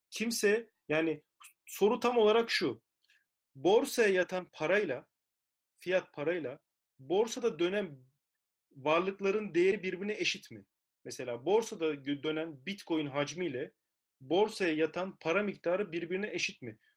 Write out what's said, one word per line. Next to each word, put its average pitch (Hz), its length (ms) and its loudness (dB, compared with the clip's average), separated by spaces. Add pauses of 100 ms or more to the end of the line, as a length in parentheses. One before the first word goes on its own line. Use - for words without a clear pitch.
Kimse, 226 600 0 (200)
yani 156 320 0 (440)
soru 220 340 2
tam 240 180 0
olarak 226 340 4
şu. 127 300 -2 (720)
Borsaya 214 520 4
yatan 185 460 0
parayla, 156 540 0 (720)
fiyat 180 340 0
parayla 151 460 -4 (400)
borsada 196 600 0
dönen 175 400 -2 (720)
varlıkların 190 840 0
değeri 185 300 4
birbirine 190 300 -4
eşit - 380 -4
mi? 104 140 -16 (380)
Mesela 123 420 -8
borsada 185 480 0
gö-, 139 300 -6
dönen 156 420 -6
Bitcoin 165 420 -4
hacmiyle 143 640 -4 (500)
borsaya 180 520 2
yatan 160 460 -2
para 175 240 0
miktarı 185 480 -2
birbirine 175 420 -6
eşit 180 280 -4
mi? 113 160 -12 (200)